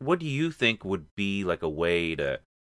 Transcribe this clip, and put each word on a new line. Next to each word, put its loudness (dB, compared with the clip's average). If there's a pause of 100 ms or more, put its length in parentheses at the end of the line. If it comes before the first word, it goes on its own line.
what 0
do -8
you -2
think 0
would -2 (100)
be, -2
like, -2
a 0
way 2
to, -2 (300)